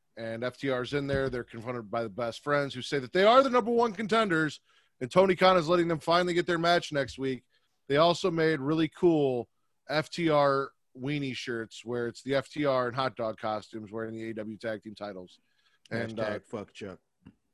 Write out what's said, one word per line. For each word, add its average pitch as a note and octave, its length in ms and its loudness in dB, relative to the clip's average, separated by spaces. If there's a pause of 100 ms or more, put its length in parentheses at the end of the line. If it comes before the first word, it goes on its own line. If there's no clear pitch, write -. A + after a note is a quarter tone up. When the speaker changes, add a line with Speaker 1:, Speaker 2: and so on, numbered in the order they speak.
(160)
Speaker 1:
and A2+ 280 -8
F B2 120 -6
T C3+ 140 -4
R's B2 240 -2
in C#3 120 -2
there. C3+ 220 0
They're B2 160 -6
confronted A#2 460 -10
by A#2 120 -2
the A#2 60 -6
Best A2+ 340 -6
Friends, C#3+ 320 -2
who B2+ 80 -8
say D3 160 -4
that B2+ 140 -6
they F#3+ 120 4
are B3 180 10
the C4+ 80 0
number A#3+ 200 2
one A#3 220 2
contenders, F#3 680 0 (400)
and B2+ 100 -6
Tony F#3+ 240 6
Khan F#3 220 6
is D#3 120 2
letting F3 200 2
them E3 100 0
finally F3 360 2
get E3+ 120 0
their E3+ 120 0
match E3+ 340 2
next C#3 260 -4
week. C3 240 -4 (460)
They C#3 80 0
also E3+ 340 4
made D#3+ 300 2
really D#3 280 0
cool C#3 600 2 (400)
F D3+ 220 -2
T E3+ 200 -2
R C#3 400 2 (280)
weenie C3+ 380 -6
shirts A2+ 480 -8
where A#2+ 220 -4
it's A#2 160 -10
the C3+ 140 -2
F C3 120 -2
T D3+ 160 -6
R C3 220 2
and A#2 100 -6
hot C3 200 -2
dog A2 220 -4
costumes G#2+ 540 -8
wearing A2+ 220 -8
the A2+ 80 -10
A A2+ 60 -10
E A#2 40 -8
W G#2+ 240 -10
tag A2 260 -8
team G#2+ 120 -16
titles. F#2 460 -14 (500)
And, A2+ 280 -6
uh, A2 120 -4
Speaker 2:
Hashtag G#2 160 -8
fuck G#2 260 -12
Chuck. F#2+ 260 -14 (560)